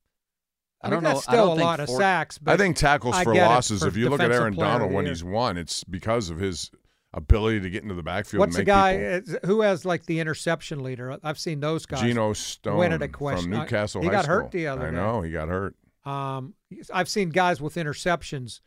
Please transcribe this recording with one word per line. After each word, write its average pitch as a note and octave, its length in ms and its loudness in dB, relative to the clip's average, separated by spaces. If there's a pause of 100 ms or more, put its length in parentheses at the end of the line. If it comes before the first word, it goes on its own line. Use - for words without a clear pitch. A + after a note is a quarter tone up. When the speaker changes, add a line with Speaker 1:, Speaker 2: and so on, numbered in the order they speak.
(800)
Speaker 1:
I - 60 -6
Speaker 2:
I - 20 -2
Speaker 1:
don't - 140 0
Speaker 2:
mean, - 80 -
Speaker 1:
know. - 40 2
Speaker 2:
that's - 140 -4
Speaker 1:
I A#3+ 60 6
don't A3+ 60 8
Speaker 2:
still F#3 120 6
a - 20 2
Speaker 1:
think E3 100 2
Speaker 2:
lot E3 140 0
of D3 80 -4
Speaker 1:
four - 120 0
Speaker 2:
sacks, F#3 420 2
Speaker 3:
I - 20 -18
Speaker 2:
but C#3+ 160 4
Speaker 3:
think F#3 160 4
tackles C#3 400 2
Speaker 2:
I F3+ 80 2
Speaker 3:
for A2+ 100 4
Speaker 2:
get - 120 8
it - 40 6
Speaker 3:
losses, A2+ 320 2
Speaker 2:
for G2 60 0
Speaker 3:
if F#2 100 -2
you B2 120 2
look C#3+ 100 0
at - 80 4
Speaker 2:
defensive A#2+ 140 4
Speaker 3:
Aaron A2 140 0
Speaker 2:
player G2+ 120 0
of G#2+ 60 2
Speaker 3:
Donald G#2+ 180 0
Speaker 2:
the F#2+ 40 0
Speaker 3:
when F#2+ 100 0
Speaker 2:
year. F2 80 -4
Speaker 3:
he's E2+ 100 -8
won, G2 340 -2
it's - 260 -8
because G2 460 -2
of D#2+ 100 -6
his F#2 320 -4 (420)
ability G#2+ 480 4
to F#2 80 -6
get F2+ 140 -6
into G2+ 120 -8
the E2+ 80 -8
backfield G2 360 -2
Speaker 2:
What's - 180 2
Speaker 3:
and F#3+ 100 0
Speaker 2:
the G3+ 40 4
Speaker 3:
make G3 40 6
Speaker 2:
guy, F#3+ 220 4 (220)
Speaker 3:
people F3 160 -10
Speaker 2:
is, - 100 -8
who G#3+ 160 2
has, G3 240 0
like, E3+ 200 -2
the E3 140 -2
interception D#3+ 640 -4
leader? B2+ 400 -8
I've D3+ 160 -6
seen D#3 220 -6
those D#3 240 -4
guys C3+ 160 -6
Speaker 3:
Geno A#2 260 2
Speaker 2:
win G#2 80 0
Speaker 3:
Stone - 560 -2
Speaker 2:
it D#3 100 -2
a C#3+ 60 -4
question. F2+ 440 -4
Speaker 3:
from A2 80 -2
Newcastle G#2+ 420 -2
Speaker 2:
I, - 20 -2
he E3+ 60 0
Speaker 3:
High G3 40 2
Speaker 2:
got G3 120 2
Speaker 3:
School. D#3+ 100 2
Speaker 2:
hurt - 160 -2
the E3 160 -4
other C#3 200 -6
Speaker 3:
I - 40 -6
Speaker 2:
day. - 60 -6
Speaker 3:
know, G#2+ 240 -2
he E2 100 -4
got D#2+ 160 -4
hurt. F#2 280 -4 (300)
Speaker 2:
Um, C#3 480 -8 (400)
I've F#3 160 0
seen F#3+ 200 0
guys F3+ 300 2
with D3 160 -8
interceptions D3 920 -4